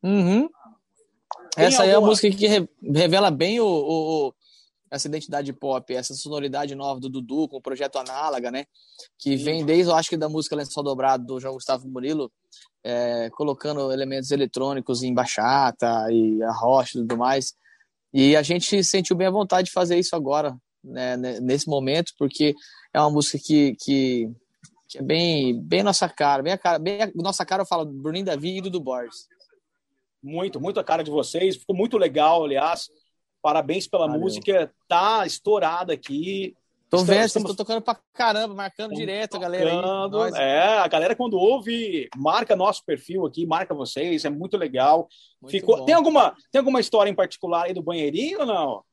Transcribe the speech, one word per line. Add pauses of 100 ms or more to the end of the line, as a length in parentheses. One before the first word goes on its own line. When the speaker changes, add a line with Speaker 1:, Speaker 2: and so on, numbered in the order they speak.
Speaker 1:
Uhum. (1040)
Speaker 2:
Tem
Speaker 1:
Essa
aí
é
a
Speaker 2:
alguma
Speaker 1:
música
que
re-, (260)
revela
bem
o,
o,
o, (560)
essa
identidade
pop,
essa
sonoridade
nova
do
Dudu
com
o
projeto
Análaga,
né? (540)
Que
Speaker 2:
Sim.
Speaker 1:
vem
desde,
eu
acho
que
da
música
Lençol
Dobrado,
do
João
Gustavo
Murilo, (540)
é,
colocando
elementos
eletrônicos
em
bachata
e
arrocha
e
tudo
mais. (580)
E
a
gente
sentiu
bem
à
vontade
de
fazer
isso
agora, (280)
né,
ne-,
nesse
momento,
porque (400)
é
uma
música
que,
que, (580)
que
é
bem,
bem
nossa
cara,
bem
a
cara,
bem
a
nossa
cara,
eu
falo,
Bruninho
Davi
e
Dudu
Borges. (960)
Speaker 2:
Muito,
muito
a
cara
de
vocês.
Ficou
muito
legal,
aliás. (520)
Parabéns
pela
Speaker 1:
Valeu.
Speaker 2:
música. (180)
Tá
estourada
aqui. (360)
Speaker 1:
Tô
Speaker 2:
Estamos,
Speaker 1:
vendo,
vocês
Speaker 2:
estamos
Speaker 1:
tão
tocando
pra (160)
caramba,
marcando
Speaker 2:
estamos
Speaker 1:
direto,
a
galera
aí.
Speaker 2:
tocando.
Speaker 1:
Nós
Speaker 2:
É,
a
galera
quando
ouve,
marca
nosso
perfil
aqui,
marca
vocês,
é
muito
legal. (340)
Speaker 1:
Muito
Speaker 2:
Ficou,
Speaker 1:
bom.
Speaker 2:
tem
alguma, (160)
tem
alguma
história
em
particular
aí
do
Banheirinho
ou
não? (100)